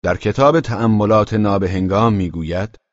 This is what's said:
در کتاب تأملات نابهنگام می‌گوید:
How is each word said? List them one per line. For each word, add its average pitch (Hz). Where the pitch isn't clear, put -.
در 90
کتاب 139
تأملات 107
نابهنگام 98
می‌گوید: 87